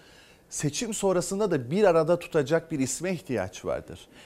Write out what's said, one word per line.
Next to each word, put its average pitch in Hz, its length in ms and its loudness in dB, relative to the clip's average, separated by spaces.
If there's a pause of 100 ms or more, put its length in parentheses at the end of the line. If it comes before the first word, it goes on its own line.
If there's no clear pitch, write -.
(480)
seçim 208 460 -4
sonrasında 196 560 0
da 131 200 -2
bir 202 140 4
arada 165 340 6
tutacak 160 540 0
bir 156 60 -2
isme 151 340 -2
ihtiyaç 107 520 -4
vardır. 76 440 -6 (180)